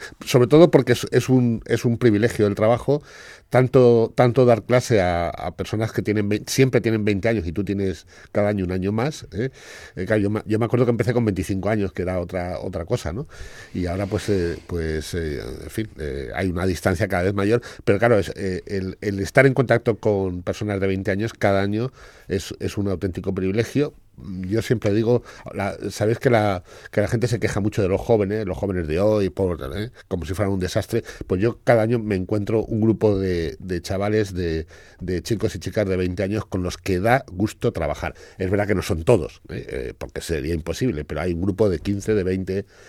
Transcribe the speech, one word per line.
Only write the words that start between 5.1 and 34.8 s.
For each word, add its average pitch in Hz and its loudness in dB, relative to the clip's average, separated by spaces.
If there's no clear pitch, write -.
a - -8
personas 107 -4
que - -2
tienen 104 0
vein-, 104 -2
siempre 127 2
tienen 110 0
veinte 104 0
años 104 0
y 87 -4
tú 98 -4
tienes 98 -4
cada 104 0
año 101 -2
un 90 -2
año 95 -2
más, 123 -4
¿eh? 113 -4
Eh, 92 -6
claro, 107 2
yo 101 2
me, 107 -2
yo 107 0
me 117 2
acuerdo 120 2
que 120 4
empecé 113 0
con 117 2
veinticinco 95 -2
años, 101 0
que 95 -6
era 92 -2
otra, 87 -6
otra 90 -6
cosa, 120 -4
¿no? 127 -8
Y 87 -2
ahora, 95 -4
pues, 101 -4
eh, 85 0
pues, 80 -4
eh, 78 -4
en - -12
fin, 107 -6
eh, 67 -8
hay 92 -2
una 87 -2
distancia 92 0
cada 92 0
vez 101 0
mayor, 104 2
pero 101 2
claro, 113 4
es, - -2
eh, 92 -4
el, 95 -6
el 101 -4
estar 113 4
en 135 6
contacto 117 2
con 95 0
personas 101 -4
de 98 2
veinte 95 -2
años 104 -2
cada 98 4
año 104 -2
es, - -4
es - -4
un 101 -2
auténtico 95 -4
privilegio. 110 -2
Yo 110 -2
siempre 110 0
digo, 113 2
la, 98 -4
sabéis 110 -2
que - 0
la, 104 2
que 107 0
la 101 0
gente 113 0
se 101 -2
queja 104 -2
mucho 104 0
de 95 2
los 92 2
jóvenes, 107 0
los 92 -6
jóvenes 90 -2
de 78 0
hoy, 104 2
por, 87 -2
¿eh? 107 -6
como 87 -6
si 92 -6
fueran 98 0
un 98 -2
desastre. 110 -2
Pues 92 0
yo 113 0
cada 120 6
año 117 2
me 107 -2
encuentro 101 0
un 110 -2
grupo 107 4
de, 87 -2
de 90 -6
chavales, 101 -2
de, 82 -2